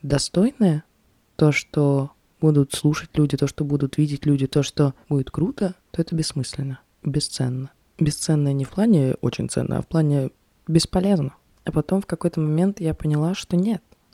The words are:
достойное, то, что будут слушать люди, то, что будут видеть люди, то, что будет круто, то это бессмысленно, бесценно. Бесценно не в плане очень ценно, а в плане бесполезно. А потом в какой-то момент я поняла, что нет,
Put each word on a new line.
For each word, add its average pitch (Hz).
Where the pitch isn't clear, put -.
достойное, 160
то, 151
что 139
будут 147
слушать -
люди, 147
то, 143
что -
будут 139
видеть 147
люди, 143
то, 143
что 139
будет 139
круто, 185
то -
это 165
бессмысленно, 135
бесценно. 135
Бесценно 147
не 139
в -
плане 185
очень -
ценно, -
а -
в -
плане 143
бесполезно. 170
А 156
потом 185
в -
какой-то 165
момент 160
я 160
поняла, 151
что -
нет, 190